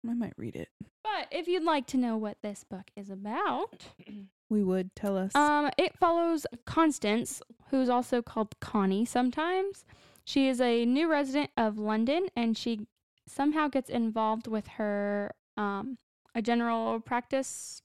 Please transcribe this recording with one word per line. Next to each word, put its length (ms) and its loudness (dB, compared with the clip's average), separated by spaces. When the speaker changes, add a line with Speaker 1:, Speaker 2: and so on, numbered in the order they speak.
Speaker 1:
I 40 -4
might 240 -4
read 180 -10
it. 140 -8
Speaker 2:
But 280 -4
if 180 -4
you'd 160 2
like 240 2
to 80 -2
know 220 2
what 240 -4
this 220 -8
book 300 -14
is 160 -12
about, 760 -4
<clears throat> 440 -16
Speaker 1:
We 120 4
would. 320 0
Tell 220 -2
us. 180 -2
Speaker 2:
um, 440 4
it 180 2
follows 500 2
Constance, 760 2
who's 180 4
also 320 2
called 400 -4
Connie 460 2
sometimes. 800 0
She 220 4
is 120 2
a 240 4
new 260 4
resident 460 2
of 220 0
London, 480 2
and 200 0
she 300 -4
somehow 420 0
gets 200 -2
involved 580 0
with 220 -2
her, 680 -2
um, 400 -4
a 80 0
general 580 2
practice 840 -4